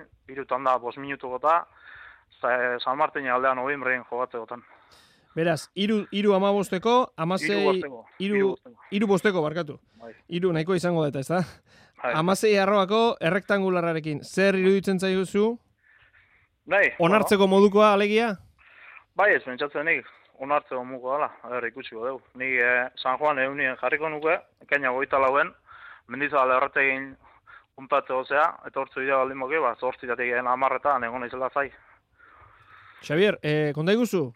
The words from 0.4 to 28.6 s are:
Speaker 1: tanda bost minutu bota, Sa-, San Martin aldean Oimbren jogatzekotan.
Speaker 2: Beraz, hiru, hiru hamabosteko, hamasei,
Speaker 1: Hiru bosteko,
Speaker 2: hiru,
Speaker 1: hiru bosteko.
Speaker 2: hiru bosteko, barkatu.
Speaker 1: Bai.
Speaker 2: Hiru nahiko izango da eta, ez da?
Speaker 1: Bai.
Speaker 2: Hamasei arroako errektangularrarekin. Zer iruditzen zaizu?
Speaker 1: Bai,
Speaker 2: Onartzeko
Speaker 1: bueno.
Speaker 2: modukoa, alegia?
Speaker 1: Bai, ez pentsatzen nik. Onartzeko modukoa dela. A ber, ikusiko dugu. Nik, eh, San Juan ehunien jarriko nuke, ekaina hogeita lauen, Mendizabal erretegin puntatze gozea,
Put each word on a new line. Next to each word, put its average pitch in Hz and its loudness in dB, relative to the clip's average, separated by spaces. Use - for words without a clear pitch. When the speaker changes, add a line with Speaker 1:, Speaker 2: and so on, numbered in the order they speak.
Speaker 1:
tanda 131 0
bost 117 -8
minutu 139 -10
bota, 147 0
Sa-, 123 0
San 131 -4
Martin 147 -2
aldean 127 0
Oimbren 127 -4
jogatzekotan. 120 -8
Speaker 2:
Beraz, 160 -2
hiru, 208 0
hiru 202 2
hamabosteko, 202 0
hamasei, 175 -2
Speaker 1:
Hiru 202 2
bosteko, 139 -4
Speaker 2:
hiru, 202 -2
Speaker 1:
hiru 196 2
bosteko. - -10
Speaker 2:
hiru 208 0
bosteko, 185 2
barkatu. 151 -6
Speaker 1:
Bai. 117 -18
Speaker 2:
Hiru 175 0
nahiko 160 0
izango 170 0
da 143 0
eta, 135 -6
ez 131 -8
da? 180 0
Speaker 1:
Bai. 123 -2
Speaker 2:
Hamasei 190 2
arroako 202 2
errektangularrarekin. 175 -2
Zer 190 2
iruditzen 190 2
zaizu? 190 0
Speaker 1:
Bai, 175 4
Speaker 2:
Onartzeko 196 4
Speaker 1:
bueno. 190 4
Speaker 2:
modukoa, 208 6
alegia? 208 2
Speaker 1:
Bai, 196 4
ez 131 0
pentsatzen 143 -6
nik. 156 0
Onartzeko 135 -4
modukoa 127 -6
dela. 139 -2
A 117 -16
ber, 120 -4
ikusiko 117 -10
dugu. 131 -8
Nik, 131 -4
eh, 123 2
San 131 -2
Juan 147 0
ehunien 135 -2
jarriko 147 -2
nuke, 156 -2
ekaina 139 -2
hogeita 135 0
lauen, 139 2
Mendizabal 131 0
erretegin 135 0
puntatze 135 -2
gozea, 139 0